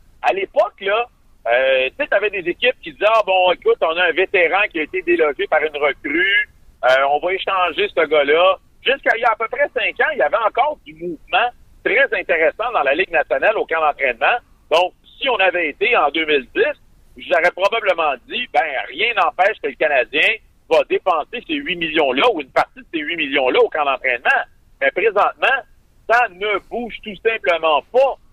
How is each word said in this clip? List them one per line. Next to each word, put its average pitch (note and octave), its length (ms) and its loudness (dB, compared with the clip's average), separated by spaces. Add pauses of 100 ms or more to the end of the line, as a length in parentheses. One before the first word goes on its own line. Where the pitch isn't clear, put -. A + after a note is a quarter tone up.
(220)
À C#3+ 100 2
l'époque, G3 480 -2
là, G#3 260 -2 (400)
euh, C3 440 2
tu - 80 -16
sais, D4 100 -4
t'avais G#3 220 0
des F3 180 -6
équipes A#3+ 340 -2
qui D#3+ 100 -14
disaient, « D#3 120 -4 (100)
Ah A3 120 4
bon, F#3 260 4
écoute, A3 300 0
on E3 140 0
a F3+ 80 2
un E3+ 80 2
vétéran F3+ 580 2
qui E3 80 -8
a D3+ 60 -2
été F3+ 180 -6
délogé E3 460 0
par D#3 120 2
une D3 160 -4
recrue, F3 720 -2 (360)
euh, C3 260 4
on D3 80 0
va F3+ 160 -2
échanger F#3 600 -2
ce E3 120 2
gars-là. » D#3 520 4 (240)
Jusqu'à B3+ 340 0
il A3+ 40 -8
y A#3 40 -2
a A#3 80 4
à G#3+ 40 -2
peu A3+ 120 -6
près C#4 260 -2
cinq G3 260 -4
ans, C#4+ 120 0
il C4 60 -4
y F3+ 40 0
avait D3 140 0
encore A#3 500 0
du - 80 -20
mouvement B3 560 -4 (340)
très G3 200 2 (140)
intéressant F3 540 -2
dans F3+ 100 0
la C3+ 120 2
Ligue F3+ 160 -2
nationale D#3+ 460 0
au E3 100 -2
camp D#3+ 140 -4
d'entraînement. C#3+ 580 0 (320)
Donc, E3+ 220 2 (280)
si C#4 80 -4
on A#3+ 80 0
avait F3 320 0
été G#3+ 280 -2
en D#3 140 2
deux D#3+ 140 -2
mille C#3+ 300 0
dix, G3+ 760 -6
j'aurais E3+ 220 2
probablement F#3 640 0 (140)
dit, « A3 240 -8
Ben, D#3 100 2 (260)
rien G#3 260 -4
n'empêche F#3+ 480 0
que D3+ 60 -6
le C3+ 60 -6
Canadien D3 520 0 (440)
va D3+ 180 4
dépenser F#3 580 -4
ces E3 80 -4
huit D3 220 -6
millions-là D3+ 560 0
ou E3 80 -6
une C3 100 -16
partie - 300 -2
de B3+ 120 -20
ces D#3+ 80 -4
huit D#3 160 -8
millions-là C#3+ 440 0
au G#3+ 80 4
camp D3+ 160 -4
d'entraînement. » C3+ 580 -2 (380)
Mais F#3+ 120 2
présentement, G3+ 640 0 (500)
ça A#3 220 2
ne F#3+ 280 -4 (100)
bouge A#3 360 -10
tout G#3 100 -12 (100)
simplement E3 580 0 (100)
pas, B3+ 240 2 (160)